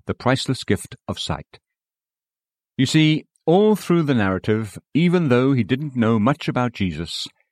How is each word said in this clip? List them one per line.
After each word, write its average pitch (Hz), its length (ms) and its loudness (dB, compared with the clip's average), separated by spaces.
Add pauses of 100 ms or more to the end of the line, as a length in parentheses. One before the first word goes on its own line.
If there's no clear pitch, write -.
the 95 80 -6
priceless - 500 -2
gift - 320 -4 (100)
of - 140 -8
sight. - 400 -10 (1160)
You 135 100 2
see, 156 400 2 (200)
all 208 300 4
through 170 260 0
the 143 120 0
narrative, 107 600 -2 (160)
even 170 360 2
though 123 240 4
he 123 100 2
didn't 131 320 -4
know 113 240 2
much 131 300 0
about 123 240 -2
Jesus, 85 560 -6 (240)